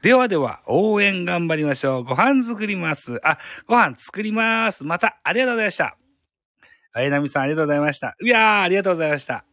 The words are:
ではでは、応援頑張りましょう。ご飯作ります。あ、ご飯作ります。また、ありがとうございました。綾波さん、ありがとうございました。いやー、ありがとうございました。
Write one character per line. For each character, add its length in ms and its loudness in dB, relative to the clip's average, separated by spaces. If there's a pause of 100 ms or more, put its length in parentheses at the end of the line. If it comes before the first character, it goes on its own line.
で 120 6
は 140 4
で 80 0
は、 300 -2
応 340 2
援 240 0
頑 220 -2
張 100 0
り 80 -2
ま 100 0
し 100 -6
ょ 140 0
う。 60 -6
ご 120 -2
飯 260 4
作 240 -6
り 80 -4
ま 200 -4
す。 280 -8
あ、 160 0 (280)
ご 100 2
飯 200 4
作 260 -10
り 100 -4
ま 400 0
す。 120 -12
ま 140 -4
た、 240 -2
あ 100 -2
り 80 0
が 60 2
と 60 0
う 20 -2
ご 40 -2
ざ 60 0
い 20 0
ま 40 0
し 60 -6
た。 200 -4 (960)
綾 180 -2
波 180 0
さ 120 -2
ん、 40 0
あ 20 -2
り 60 -2
が 60 -2
と 60 2
う 20 0
ご 60 0
ざ 40 2
い 40 2
ま 120 0
し 80 -8
た。 200 -8
い 60 -4
や 340 4
ー、 20 2
あ 60 0
り 80 2
が 60 0
と 100 0
う 20 2
ご 60 -4
ざ 80 0
い 20 0
ま 80 0
し 80 -12
た。 260 -8